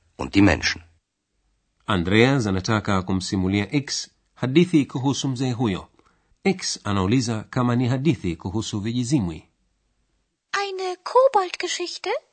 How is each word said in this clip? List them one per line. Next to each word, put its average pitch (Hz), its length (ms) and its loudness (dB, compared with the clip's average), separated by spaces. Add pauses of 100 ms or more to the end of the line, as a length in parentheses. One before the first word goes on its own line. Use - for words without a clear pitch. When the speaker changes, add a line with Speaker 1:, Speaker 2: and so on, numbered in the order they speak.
(180)
Speaker 1:
Und 71 160 -6
die 98 80 6
Menschen. - 400 2 (1040)
Speaker 2:
Andreas 107 600 2
anataka 98 560 0
kumsimulia 95 720 -2
X - 360 -4 (240)
hadithi 143 520 2
kuhusu 139 420 -2
mzee 127 240 -2
huyo. 107 360 -2 (560)
X - 400 -2
anauliza 104 680 0
kama 120 260 0
ni 123 120 0
hadithi 131 480 0
kuhusu 104 440 -6
vijizimwi. 113 640 -2 (1080)
Speaker 3:
Eine 381 440 -6
Koboldgeschichte? 370 1120 0 (220)